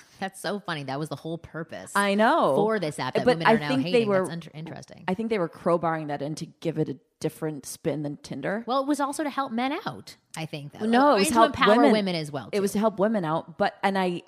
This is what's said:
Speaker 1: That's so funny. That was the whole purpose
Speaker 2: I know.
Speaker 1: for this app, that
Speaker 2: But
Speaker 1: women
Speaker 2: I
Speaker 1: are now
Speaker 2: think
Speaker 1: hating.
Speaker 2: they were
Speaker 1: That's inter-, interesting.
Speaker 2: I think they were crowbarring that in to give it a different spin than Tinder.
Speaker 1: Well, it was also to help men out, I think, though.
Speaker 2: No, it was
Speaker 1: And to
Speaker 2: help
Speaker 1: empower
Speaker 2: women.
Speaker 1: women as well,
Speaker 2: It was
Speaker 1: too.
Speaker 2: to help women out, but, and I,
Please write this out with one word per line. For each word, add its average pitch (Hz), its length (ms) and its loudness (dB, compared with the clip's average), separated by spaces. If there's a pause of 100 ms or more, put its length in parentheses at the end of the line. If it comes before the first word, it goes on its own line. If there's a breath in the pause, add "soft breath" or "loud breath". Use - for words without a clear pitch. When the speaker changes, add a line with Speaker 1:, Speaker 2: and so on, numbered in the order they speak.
(180 loud breath)
Speaker 1:
That's 190 220 -10
so 190 180 -6
funny. 160 240 -8
That 135 160 -6
was 151 100 -6
the 147 60 -10
whole 160 240 -8
purpose 113 560 -14
Speaker 2:
I 202 220 2
know. 220 400 4
Speaker 1:
for 214 240 2
this 151 180 -4
app, 131 160 -4
that 220 100 0
Speaker 2:
But 240 120 4
Speaker 1:
women 165 100 -2
Speaker 2:
I 220 80 8
Speaker 1:
are 226 60 4
now - 80 -4
Speaker 2:
think 262 140 0
Speaker 1:
hating. 247 180 2
Speaker 2:
they 233 80 2
were 190 140 2
Speaker 1:
That's 170 120 -4
inter-, 170 200 -12
interesting. - 520 -16
Speaker 2:
I 185 80 -2
think 226 160 -4
they 220 80 0
were 165 100 0
crowbarring 165 600 -2
that 147 120 -6
in 151 140 -6
to 156 120 -8
give - 320 -6
it 151 100 0
a 139 80 -8 (240)
different 156 440 -6
spin 151 380 -4
than 147 140 -6
Tinder. 170 500 -6
Speaker 1:
Well, 262 160 0
it 269 60 -4
was 294 100 0
also 285 240 -4
to 294 80 -4
help 269 220 -6
men 262 340 -2
out, - 300 -12 (200)
I 160 100 -6
think, 147 260 -12
though. 220 120 -8
Speaker 2:
No, 247 300 4
it - 40 4
was 294 100 4
Speaker 1:
And - 0 -
to 262 60 0
Speaker 2:
help 226 160 8
Speaker 1:
empower 233 260 6
Speaker 2:
women. 262 160 8
Speaker 1:
women 196 240 2
as 151 160 -4
well, 135 180 -6
Speaker 2:
It 208 80 0
was 196 140 0
Speaker 1:
too. 214 60 -2
Speaker 2:
to - 20 -
help 220 180 0
women 202 260 0
out, 160 320 -4
but, 202 180 0 (100)
and 196 120 0
I, 180 320 0